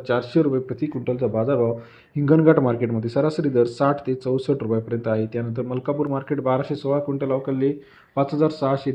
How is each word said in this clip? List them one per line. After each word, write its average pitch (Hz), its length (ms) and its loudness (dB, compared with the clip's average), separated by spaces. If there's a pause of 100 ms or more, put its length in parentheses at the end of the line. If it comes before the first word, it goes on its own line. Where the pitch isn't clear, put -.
चारशे 123 340 2
रुपये 135 180 2
प्रति 131 260 -6
क्विंटलचा 127 420 -2
बाजारभाव 117 460 2 (420)
हिंगणघाट 151 440 6
मार्केटमध्ये 117 500 0
सरासरी 151 400 0
दर 123 140 4
साठ 139 440 0
ते 131 60 0
चौसष्ट 131 500 -2
रुपयापर्यंत 113 440 -2
आहे. 110 180 0
त्यानंतर 117 360 -4
मलकापूर 127 460 -4
मार्केट 139 340 -4
बाराशे 131 340 0
सोळा 143 240 0
क्विंटल 139 320 -4
अवकाले. 135 420 0 (420)
पाच 139 180 0
हजार 156 160 2
सहाशे 139 460 -2